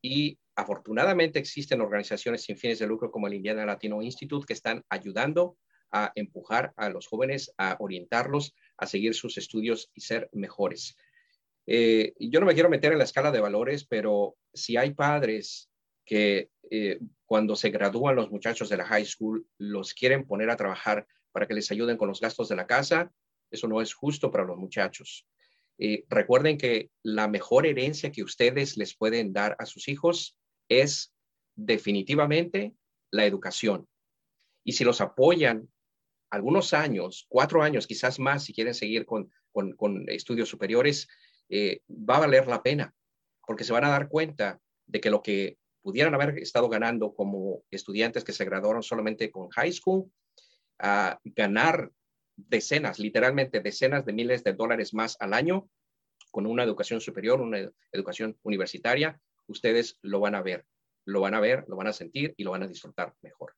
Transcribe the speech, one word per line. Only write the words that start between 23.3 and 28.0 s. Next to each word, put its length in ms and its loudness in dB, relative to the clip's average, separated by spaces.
eso 160 -6
no 140 0
es 120 -4
justo 380 -2
para 140 0
los 120 -8
muchachos. 680 -6
Eh, 320 -2
recuerden 480 4
que 340 0
la 240 0
mejor 380 2
herencia 460 -2